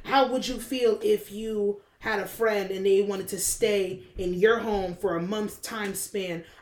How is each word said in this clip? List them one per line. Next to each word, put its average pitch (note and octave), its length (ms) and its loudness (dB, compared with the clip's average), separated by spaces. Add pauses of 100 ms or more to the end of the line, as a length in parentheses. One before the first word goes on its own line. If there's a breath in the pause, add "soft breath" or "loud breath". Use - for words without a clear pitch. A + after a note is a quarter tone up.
"How C4 280 4
would B3+ 160 -2
you A#3+ 120 -6
feel A#3+ 440 0
if G#3 280 0
you G#3 500 -2 (180 soft breath)
had A3 200 -2
a F#3 80 -4
friend G#3+ 440 0
and F#3+ 140 -2
they G3 160 6
wanted G3 280 -2
to F#3 100 -6
stay G3+ 600 0 (160 soft breath)
in F3+ 180 -2
your A3 240 4
home G3 360 -2
for F3 200 0
a E3+ 60 -2
month's G#3 360 -4
time G#3 380 -6
span F3+ 480 -6 (180 soft breath)